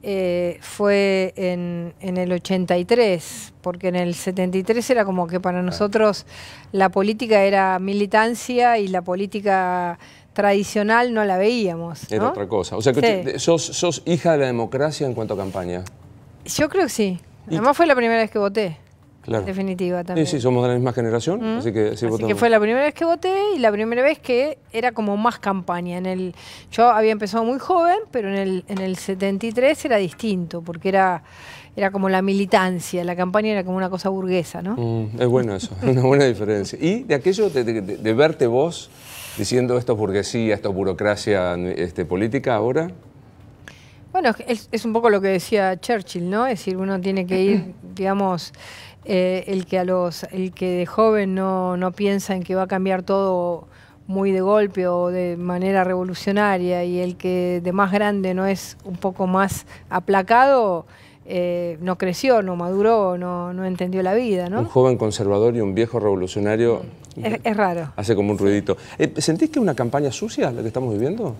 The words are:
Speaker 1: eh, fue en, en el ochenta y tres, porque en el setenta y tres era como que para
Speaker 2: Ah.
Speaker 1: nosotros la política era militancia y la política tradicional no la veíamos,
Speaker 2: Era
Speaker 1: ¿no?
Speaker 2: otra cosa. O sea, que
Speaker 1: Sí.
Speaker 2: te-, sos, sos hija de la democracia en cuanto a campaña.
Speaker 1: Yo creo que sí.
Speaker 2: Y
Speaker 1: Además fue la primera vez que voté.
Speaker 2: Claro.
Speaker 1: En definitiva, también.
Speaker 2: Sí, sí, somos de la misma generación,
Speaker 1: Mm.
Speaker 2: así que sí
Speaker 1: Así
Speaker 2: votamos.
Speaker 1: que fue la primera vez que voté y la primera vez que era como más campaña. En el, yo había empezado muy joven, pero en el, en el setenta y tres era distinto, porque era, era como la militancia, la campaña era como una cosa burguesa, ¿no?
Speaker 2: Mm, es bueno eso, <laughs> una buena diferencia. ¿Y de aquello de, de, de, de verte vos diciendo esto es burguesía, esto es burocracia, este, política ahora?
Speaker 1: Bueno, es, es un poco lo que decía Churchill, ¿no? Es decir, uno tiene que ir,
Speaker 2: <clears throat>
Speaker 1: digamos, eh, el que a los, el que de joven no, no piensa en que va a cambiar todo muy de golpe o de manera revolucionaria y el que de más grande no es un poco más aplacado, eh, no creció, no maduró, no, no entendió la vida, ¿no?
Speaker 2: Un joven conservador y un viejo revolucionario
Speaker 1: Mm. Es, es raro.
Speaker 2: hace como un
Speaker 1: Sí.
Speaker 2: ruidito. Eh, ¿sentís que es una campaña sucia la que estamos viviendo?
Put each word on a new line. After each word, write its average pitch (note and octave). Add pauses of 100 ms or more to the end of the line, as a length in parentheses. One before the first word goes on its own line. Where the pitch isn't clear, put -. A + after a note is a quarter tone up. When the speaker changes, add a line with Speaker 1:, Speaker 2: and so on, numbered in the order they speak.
Speaker 1:
eh, F3+
fue G3
en, F3
en F3+
el F3+
ochenta F3+
y F3+
tres, G#3
porque F3+
en F3+
el F3
setenta F#3
y F#3+
tres A3+
era A#3
como F3+
que F3+
para F3+
Speaker 2:
Ah. F3+
Speaker 1:
nosotros G#3 (460)
la F#3+
política G#3
era G3
militancia A3
y G3+
la F#3
política F#3 (360)
tradicional G#3
no G#3+
la F#3+
veíamos, F#3
Speaker 2:
Era G#2
Speaker 1:
¿no? B3+
Speaker 2:
otra G2+
cosa. F#2
O G#2+
sea, C3
que A#2
Speaker 1:
Sí. F#3+
Speaker 2:
te-, C#3
sos, E3
sos E3+
hija E3+
de D3
la C3+
democracia C3
en B2
cuanto G#2+
a -
campaña. F#2 (640)
Speaker 1:
Yo -
creo F#4
que C4
sí. F#3+ (300)
Speaker 2:
Y -
Speaker 1:
Además B3
fue E4+
la C#4+
primera A#3
vez G#3+
que G#3+
voté. G3+ (440)
Speaker 2:
Claro. A2+
Speaker 1:
En F#2
definitiva, F#3
también. E3
Speaker 2:
Sí, -
sí, B2+
somos B2
de B2
la B2
misma B2
generación, A#2
Speaker 1:
Mm. A3+
Speaker 2:
así A2+
que G#2+
sí -
Speaker 1:
Así A#2
Speaker 2:
votamos. A2+
Speaker 1:
que G#3
fue A#3
la A3
primera A3+
vez D4
que E4
voté E4+ (220)
y D4
la A3+
primera A3+
vez D4
que C4 (160)
era A#3
como G#3
más A3
campaña. F3+
En F#3
el, F#3 (380)
yo A#3
había A3
empezado A3
muy B3+
joven, F4 (120)
pero G#3+
en G3
el, F#3+
en G3
el F#3+
setenta G3
y A3+
tres C4
era B3+
distinto, F3+
porque E3+
era, F#3 (540)
era G3
como G3
la F#3+
militancia, F#3
la F3
campaña F#3+
era G3
como F#3
una F#3
cosa F#3+
burguesa, F#3
¿no? G3
Speaker 2:
Mm, A2+
es B2
bueno A#2+
eso, -
<laughs> -
una C3
buena C#3
diferencia. G#2
¿Y G3+
de D3+
aquello F#3+
de, C3
de, A2
de, F#2+
de A2
verte D3
vos D3+ (480)
diciendo B2
esto A#2+
es G#2+
burguesía, G#2+
esto G2+
es G2
burocracia, F#2+
este, F2+
política A2
ahora? C3+ (1200)
Speaker 1:
Bueno, D#4+ (160)
es, A#3
es A3
un A3+
poco A#3
lo G3+
que G3
decía F#3+
Churchill, F3+
¿no? A3
Es B3
decir, F#3
uno F#3+
tiene F#3+
que F#3
ir, F#3+ (100)
Speaker 2:
<clears throat> F#3
Speaker 1:
digamos, F#3+ (540)
eh, F#3
el F#3+
que F#3
a F3+
los, F3+
el F#3
que F#3
de F3
joven G#3
no, F#3
no F3+
piensa G3
en F3+
que F#3
va F#3+
a F#3
cambiar F#3
todo F3+ (400)
muy G3
de F#3+
golpe G3
o F3
de F3+
manera F3+
revolucionaria F#3
y F3+
el F3+
que F3+
de F3
más G3
grande G3+
no F#3
es F#3+
un F#3
poco F#3
más F#3+ (240)
aplacado, G3 (400)
eh, F3
no F3+
creció, G#3
no F#3
maduró, F#3+
no, F3+
no F#3
entendió F#3
la F#3
vida, G3+
¿no? G3
Speaker 2:
Un A2+
joven B2+
conservador G#2+
y -
un G2
viejo A2+
revolucionario G#2 (320)
Speaker 1:
Mm. A2+
Es, A3
es A3
raro. E3+
Speaker 2:
hace G#2
como G2+
un G2
Speaker 1:
Sí. G2+
Speaker 2:
ruidito. G2+ (220)
Eh, D3+
¿sentís E3
que D4
es -
una E3+
campaña C3+
sucia G#3
la A#2+
que A2+
estamos B2+
viviendo? C#3